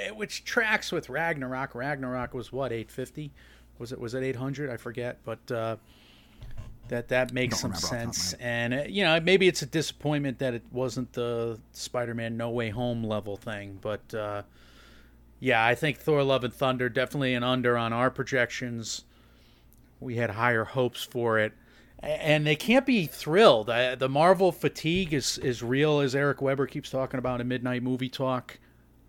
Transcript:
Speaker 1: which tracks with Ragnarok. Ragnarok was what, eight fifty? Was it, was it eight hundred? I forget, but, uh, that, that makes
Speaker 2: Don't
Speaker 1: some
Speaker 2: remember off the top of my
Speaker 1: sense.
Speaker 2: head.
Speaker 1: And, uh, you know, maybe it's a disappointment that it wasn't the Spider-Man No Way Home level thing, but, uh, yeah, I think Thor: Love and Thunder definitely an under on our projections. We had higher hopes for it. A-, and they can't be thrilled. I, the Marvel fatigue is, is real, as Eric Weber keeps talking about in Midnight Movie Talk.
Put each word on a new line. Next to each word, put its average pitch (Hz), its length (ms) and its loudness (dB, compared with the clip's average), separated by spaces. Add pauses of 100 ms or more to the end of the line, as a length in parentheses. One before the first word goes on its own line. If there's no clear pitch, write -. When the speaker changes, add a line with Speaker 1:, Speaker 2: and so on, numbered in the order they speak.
(140)
Speaker 1:
which 214 300 -8
tracks 214 480 0
with 165 160 -4
Ragnarok. 135 680 -4
Ragnarok 127 600 -6
was 120 180 -8
what, 127 200 -2
eight 113 180 -6
fifty? 143 420 -10 (460)
Was 120 140 -10
it, - 80 -10
was 117 140 -6
it 131 80 -2
eight 131 140 -2
hundred? 139 320 -4
I 120 80 -6
forget, 120 480 -8
but, 113 260 -8
uh, 113 260 -2 (1120)
that, 120 200 -4
that 127 240 2
makes 127 280 0
Speaker 2:
Don't - 100 -2
Speaker 1:
some - 0 -
Speaker 2:
remember - 160 -4
off - 40 -4
the 127 60 -2
top 117 60 -4
of 117 60 -4
my 117 40 -6
Speaker 1:
sense. 90 200 -4
Speaker 2:
head. - 80 -14
Speaker 1:
And, 120 340 -2
uh, 139 140 -2
you 196 160 0
know, 165 160 6
maybe 185 260 6
it's 170 160 4
a 143 40 -6
disappointment 147 760 -2
that 127 140 0
it 113 180 -8
wasn't 123 400 -4
the 117 480 -2 (100)
Spider-Man 117 680 -4
No 117 140 -4
Way 117 200 -2
Home 117 340 -2
level 104 320 -2
thing, 101 440 -10
but, 107 320 -6
uh, 104 300 -6 (960)
yeah, 120 260 4
I 120 120 6
think 147 220 -2
Thor: 147 260 2
Love 135 180 4
and 120 100 -2
Thunder 127 360 0
definitely 127 460 0
an 120 100 0
under 123 340 2
on 113 140 0
our 123 180 2
projections. 120 960 -4 (960)
We 127 160 -8
had 117 140 0
higher 113 340 2
hopes 127 400 -2
for 117 340 0
it. 107 140 2 (500)
A-, - 40 -10
and 151 400 2
they 151 100 4
can't 254 280 4
be 220 220 4
thrilled. 151 640 6
I, 123 240 2
the 131 140 0
Marvel 175 440 6
fatigue 160 600 0
is, - 240 -2
is 120 240 -2
real, 143 380 4
as 135 160 2
Eric 139 260 0
Weber 135 240 0
keeps - 240 -10
talking 131 280 -4
about 123 220 -2
in 123 80 -4
Midnight 123 360 -2
Movie 127 240 -2
Talk. 127 500 -4 (500)